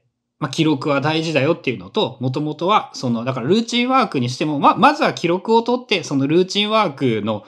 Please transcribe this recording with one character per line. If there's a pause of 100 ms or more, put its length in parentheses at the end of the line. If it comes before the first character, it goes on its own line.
(400)
ま
あ、
記
録
は
大
事
だ
よ
っ
て
い
う
の
と、
元
々
は、
そ
の、
だ
か
ら
ル
ー
チ
ン
ワ
ー
ク
に
し
て
も、
ま、
ま
ず
は
記
録
を
取
っ
て、
そ
の
ル
ー
チ
ン
ワ
ー
ク
の、